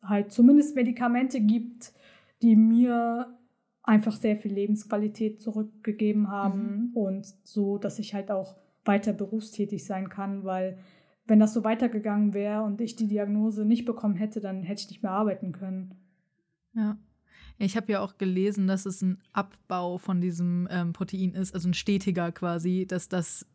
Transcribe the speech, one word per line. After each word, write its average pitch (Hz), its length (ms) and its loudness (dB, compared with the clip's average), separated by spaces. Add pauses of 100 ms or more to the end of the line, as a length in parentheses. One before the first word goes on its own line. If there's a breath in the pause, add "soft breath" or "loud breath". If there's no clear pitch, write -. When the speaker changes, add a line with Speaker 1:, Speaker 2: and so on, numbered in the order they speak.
Speaker 1:
halt 202 300 0
zumindest 285 420 8
Medikamente 247 680 0
gibt, 220 520 0 (500 soft breath)
die 226 140 8
mir 233 800 4 (480)
einfach 214 320 4
sehr 214 200 0
viel 208 160 -4
Lebensqualität 208 880 -2
zurückgegeben 214 880 -2
haben 202 640 -2
Speaker 2:
Mhm. - 40 -6
Speaker 1:
und 196 300 -4 (180)
so, 202 340 -2
dass 202 220 -8
ich 208 140 -10
halt 196 180 -6
auch 190 240 -6 (280 soft breath)
weiter 202 280 2
berufstätig 208 720 -6
sein 190 240 -6
kann, 196 360 -8
weil 185 340 -4 (480 loud breath)
wenn 214 120 8
das 214 160 6
so 226 80 -2
weitergegangen 214 720 0
wäre 208 280 -2
und 208 180 -4
ich 233 160 -6
die 226 100 -2
Diagnose 208 580 0
nicht 233 200 2
bekommen 214 320 -2
hätte, 214 240 -4
dann 190 240 -8
hätte 202 180 -6
ich - 80 -14
nicht - 140 -20
mehr 190 80 -2
arbeiten 196 400 -2
können. 185 420 -10 (800 soft breath)
Speaker 2:
Ja. 214 220 -2 (640 soft breath)
Ich 196 180 0
hab 220 120 -4
ja 196 120 0
auch 196 180 -8
gelesen, 190 480 0
dass 190 200 0
es 190 160 -8
ein 185 160 0 (140)
Abbau 180 680 -4
von 185 220 -2
diesem, 175 500 -2
ähm, 175 220 -2
Protein 185 420 -4
ist, 190 200 -6
also 175 140 -4
ein 175 60 2
stetiger 185 580 -2
quasi, 180 560 -2
dass 180 200 -6
das, - 460 -6